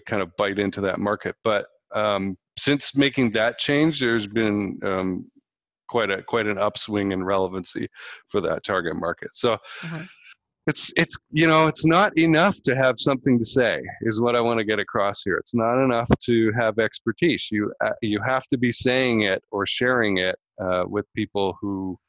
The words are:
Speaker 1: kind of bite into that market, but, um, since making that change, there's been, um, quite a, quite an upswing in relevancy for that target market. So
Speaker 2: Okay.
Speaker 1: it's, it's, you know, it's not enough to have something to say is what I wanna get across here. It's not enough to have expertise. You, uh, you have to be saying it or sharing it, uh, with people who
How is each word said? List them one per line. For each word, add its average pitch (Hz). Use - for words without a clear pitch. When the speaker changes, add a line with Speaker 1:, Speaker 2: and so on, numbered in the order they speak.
Speaker 1:
kind 104
of 90
bite 101
into 101
that 92
market, 101
but, 107
um, 101
since 139
making 131
that 113
change, 147
there's 117
been, 104
um, 95
quite 107
a, 95
quite 113
an 104
upswing 101
in 92
relevancy 95
for 101
that 80
target 85
market. 85
So 120
Speaker 2:
Okay. 160
Speaker 1:
it's, -
it's, 165
you 156
know, 160
it's 156
not 175
enough 165
to 127
have 131
something 127
to 113
say 113
is 107
what 120
I 120
wanna 117
get 104
across 101
here. 87
It's -
not 120
enough 120
to 113
have 107
expertise. 113
You, 104
uh, 107
you 104
have 131
to 135
be 120
saying 123
it 98
or 98
sharing 120
it, 92
uh, 92
with 101
people 98
who 95